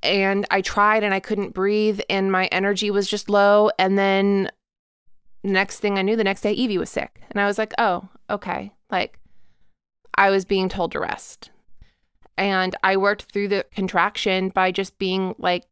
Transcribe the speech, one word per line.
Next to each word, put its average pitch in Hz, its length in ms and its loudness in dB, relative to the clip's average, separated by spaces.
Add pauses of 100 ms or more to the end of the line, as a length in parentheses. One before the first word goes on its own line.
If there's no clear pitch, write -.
And 196 480 0
I 196 80 2
tried 208 420 2
and 208 100 0
I 196 60 0
couldn't 202 360 -4
breathe 208 540 0
and 190 220 0
my 185 160 2
energy 202 460 0
was 196 160 0
just - 200 -4
low. 202 500 6
And 190 200 4
then 196 520 2 (920)
the 196 80 -4
next 190 280 0
thing 202 200 -2
I 190 40 0
knew, 208 140 2
the 220 80 0
next 196 180 -2
day, 214 100 0
Evie 214 260 -2
was - 120 -4
sick. - 300 -6 (100)
And 202 100 -4
I 202 60 2
was 202 120 -2
like, 220 200 -4
"Oh, 190 300 -2 (200)
okay." 196 440 -6 (180)
Like, - 280 -4 (960)
I 196 160 4
was 196 140 2
being 190 240 -2
told 180 240 -4
to - 80 -6
rest. - 500 -10 (840)
And 185 460 0
I 190 140 4
worked 202 360 0
through 202 160 -2
the 196 240 0
contraction 190 760 0
by 185 220 2
just 196 260 -6
being 185 400 -2
like 180 340 -2